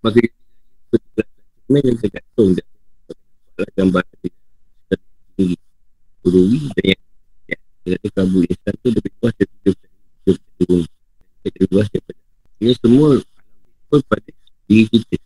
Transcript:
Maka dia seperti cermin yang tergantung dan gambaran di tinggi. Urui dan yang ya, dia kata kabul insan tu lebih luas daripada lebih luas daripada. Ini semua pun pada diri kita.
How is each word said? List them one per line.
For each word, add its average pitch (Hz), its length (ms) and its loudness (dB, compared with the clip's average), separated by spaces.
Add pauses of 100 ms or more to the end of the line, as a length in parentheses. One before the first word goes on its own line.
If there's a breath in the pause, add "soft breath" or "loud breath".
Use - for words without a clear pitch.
Maka 113 160 2
dia 117 140 -2 (600)
seperti - 240 -4
cermin - 680 -4
yang 117 100 -2
tergantung 104 560 -2
dan - 120 -4 (1080)
gambaran 95 480 -2
di - 80 -10 (1080)
tinggi. 90 200 -4 (640)
Urui 92 360 2 (180)
dan 92 60 -6 (100)
yang - 80 -4 (480)
ya, - 80 -12 (260)
dia 92 160 -6
kata - 160 -10
kabul 92 320 0
insan - 320 -6
tu 127 140 -2
lebih - 260 -4
luas 117 160 -4
daripada - 360 -2 (1700)
lebih 95 280 -4
luas 101 200 0
daripada. - 300 -10 (420)
Ini 120 160 2
semua 135 300 4 (800)
pun 147 180 2
pada - 220 -6 (400)
diri 110 180 4
kita. - 380 -2